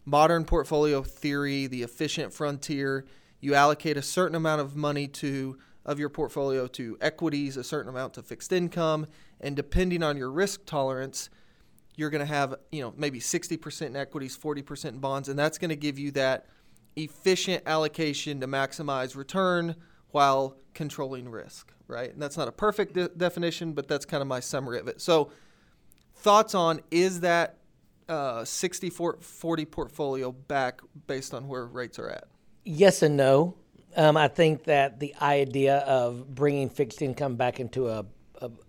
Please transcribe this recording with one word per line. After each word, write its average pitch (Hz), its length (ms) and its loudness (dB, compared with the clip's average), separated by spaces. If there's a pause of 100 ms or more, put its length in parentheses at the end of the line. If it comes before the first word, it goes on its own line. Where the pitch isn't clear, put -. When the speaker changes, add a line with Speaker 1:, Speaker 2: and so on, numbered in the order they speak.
Speaker 1:
modern 160 400 4
portfolio 151 580 2
theory, 143 640 -4
the 123 160 -4
efficient 143 500 -4
frontier. 139 720 -4 (340)
You 139 160 0
allocate 147 420 6
a 139 40 -6
certain 170 340 0
amount 156 260 2
of 139 140 -6
money 147 320 -2
to, 135 500 -6 (280)
of 143 140 -4
your 147 100 -2
portfolio 135 580 -2
to 120 340 -10
equities, 143 540 -2
a 127 80 -8
certain 127 260 -6
amount 127 260 -8
to 117 80 -16
fixed - 280 -10
income, 170 560 0 (320)
and 143 160 -6
depending 175 480 0
on 147 140 0
your 131 140 -6
risk 196 340 -2
tolerance, 135 640 -4 (640)
you're 151 140 -2
gonna 147 160 -2
have, 143 300 0 (160)
you 151 100 -6
know, 117 160 -8
maybe 139 240 -4
sixty 170 340 -4
percent 151 400 -10
in - 0 -
equities, 139 400 -8
forty 147 260 -6
percent 139 340 -10
in 131 40 -12
bonds, 135 300 -4
and 139 100 -4
that's 156 180 0
gonna 165 200 -4
give 143 200 -4
you 143 140 -6
that 131 340 0 (500)
efficient 180 720 0
allocation 151 760 -2
to 131 60 -6
maximize 135 680 -4
return 170 600 0 (340)
while 135 480 4 (160)
controlling 135 560 -8
risk, - 420 -14 (160)
right? 123 240 -8
And - 100 -16
that's 143 160 -8
not 143 100 -2
a 117 40 -8
perfect 208 420 -2
de-, 180 160 -2
definition, 170 640 -2
but 143 140 -6
that's 143 180 -2
kind 147 160 -4
of 139 60 -6
my 127 120 -4
summary 127 400 -4
of - 80 -10
it. - 120 -8
So 160 320 4 (840)
thoughts 208 400 4
on, 165 340 2
is 175 300 2
that, 170 380 2 (520)
uh, 135 360 -2
sixty - 440 -4
forty - 760 -4
portfolio 135 640 -4
back 131 500 -4 (240)
based 135 300 -6
on 131 120 -10
where 127 200 -8
rates 120 320 -10
are 113 100 -8
at? - 160 -12 (400)
Speaker 2:
Yes 185 380 6
and 151 120 6
no. 139 400 6 (400)
Um, 156 220 8
I 151 100 6
think 156 380 4
that 139 340 4
the 143 220 -6
idea 139 580 4
of 131 540 0
bringing 139 360 0
fixed - 320 -2
income 135 340 -2
back 123 240 0
into 123 300 -2
a, 107 160 -4 (360)
a, 123 80 -8 (200)